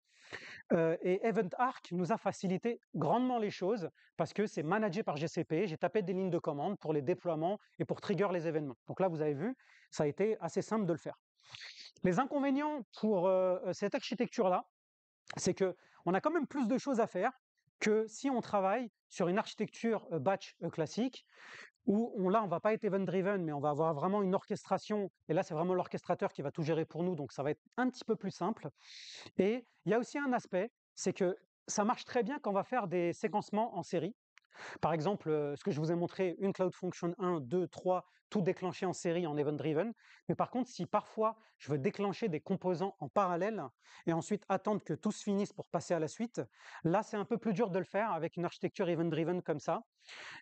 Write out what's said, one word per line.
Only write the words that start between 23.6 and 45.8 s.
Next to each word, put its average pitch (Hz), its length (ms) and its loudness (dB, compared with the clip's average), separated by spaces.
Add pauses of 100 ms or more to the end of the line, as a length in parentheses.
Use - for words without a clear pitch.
avoir 160 240 2
vraiment 185 300 2
une 185 100 2
orchestration. 202 800 -2 (160)
Et 160 80 2
là, 185 80 2
c'est - 100 -6
vraiment 175 220 2
l'orchestrateur 180 580 -2
qui - 80 -8
va 139 80 -4
tout 170 140 -4
gérer 160 200 2
pour 156 200 -4
nous, 180 100 0
donc 147 180 -6
ça 139 120 -6
va 147 80 2
être - 100 -4 (160)
un 254 140 2
petit - 120 -14
peu 220 120 0
plus 185 160 -6
simple. 180 400 -4 (640)
Et 220 300 2 (180)
il 170 60 2
y - 20 6
a 233 60 4
aussi 247 180 -4
un 277 160 0
aspect, 208 380 -2 (240)
c'est - 180 -2
que 185 240 2 (300)
ça 214 160 0
marche 226 220 0
très 240 180 0
bien 269 160 -4
quand 214 100 -4
on 196 40 0
va 190 100 2
faire 233 240 -2
des 170 260 0
séquencements 208 640 -2
en - 60 -4
série. 180 320 -2 (640)
Par 160 120 2
exemple, 165 360 0
euh, 147 260 0
ce - 80 -14
que 196 60 -2
je 147 100 0
vous 160 120 0
ai 175 40 2
montré, 175 440 -2
une 190 140 0
Cloud 185 200 0
Function 175 460 -4
un, 180 200 2
deux, 156 280 0
trois, 180 380 0 (260)
tout 214 100 2
déclenché 180 460 0
en 170 60 0
série 175 340 0
en 147 100 0
event-driven. 151 560 0 (340)
Mais 170 60 2
par 165 160 0
contre, 247 200 -2
si - 180 -6
parfois 220 500 0 (220)
je - 120 -6
veux 151 60 2
déclencher 202 520 0
des 151 100 0
composants 185 600 0
en 143 100 -6
parallèle 190 540 2 (440)
et 165 60 2
ensuite 175 360 0
attendre 196 340 2
que 165 100 -2
tout 208 180 0
se - 120 -8
finisse 202 300 0
pour - 160 -12
passer 175 240 -2